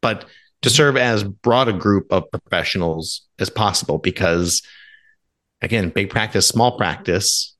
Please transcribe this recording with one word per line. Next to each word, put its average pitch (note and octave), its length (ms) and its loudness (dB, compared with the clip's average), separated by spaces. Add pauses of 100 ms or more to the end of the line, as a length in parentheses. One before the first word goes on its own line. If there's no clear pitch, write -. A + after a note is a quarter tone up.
but A2+ 240 -2 (380)
to B2 80 2
serve C#3 260 4
as A#2+ 260 2
broad A#2 460 2
a A2 40 0
group F#2+ 400 2
of F2+ 200 0
professionals E2+ 880 -4 (160)
as - 120 -4
possible, G#2+ 480 -2
because, E2+ 640 0 (1000)
again, G2+ 280 -2
big G2 200 -2
practice, A2 380 0
small A#2+ 280 2
practice - 840 -2